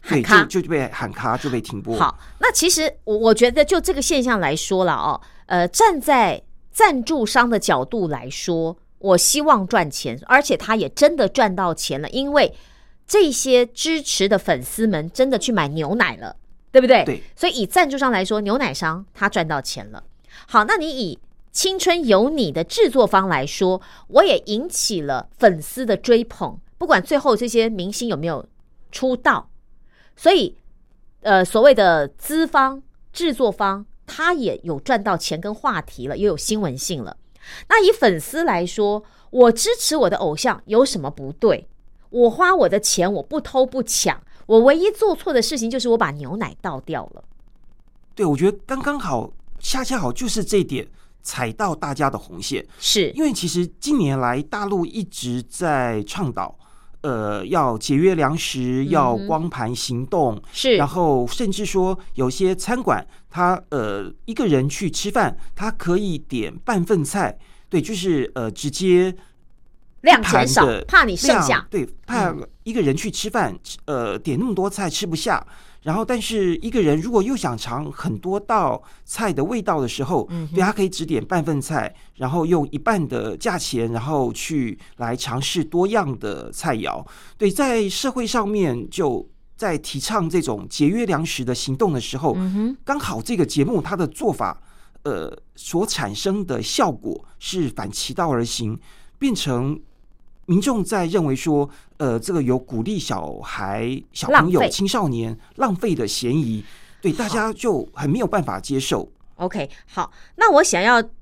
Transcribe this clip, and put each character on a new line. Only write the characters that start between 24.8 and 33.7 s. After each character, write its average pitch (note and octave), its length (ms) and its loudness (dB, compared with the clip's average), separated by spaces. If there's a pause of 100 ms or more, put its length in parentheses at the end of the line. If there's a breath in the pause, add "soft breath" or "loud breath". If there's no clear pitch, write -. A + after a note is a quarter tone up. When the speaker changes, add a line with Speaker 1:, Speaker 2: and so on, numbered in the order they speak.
Speaker 2:
了 C3+ 360 -4
粉 F#3 240 4
丝 B3+ 240 -8
的 G#3+ 120 2
追 A#3 280 4
捧， C#3 320 -10 (220)
不 - 80 -6
管 C#4+ 160 4
最 C#4+ 160 0
后 C4+ 180 2
这 A#3+ 100 -4
些 A3+ 220 2
明 G3 240 -6
星 A#3 160 -6
有 F3+ 80 -2
没 D#3 100 -6
有 D3+ 200 -6 (440)
出 B3+ 260 -2
道， - 340 0 (680)
所 - 160 6
以， C#4+ 240 2 (640)
呃， F#3+ 240 6
所 A3 160 2
谓 C4+ 140 10
的 E3 340 4
资 D#4 380 -2
方、 C4+ 340 0 (320)
制 E4 220 -2
作 A3+ 160 2
方， G3 340 -2 (220)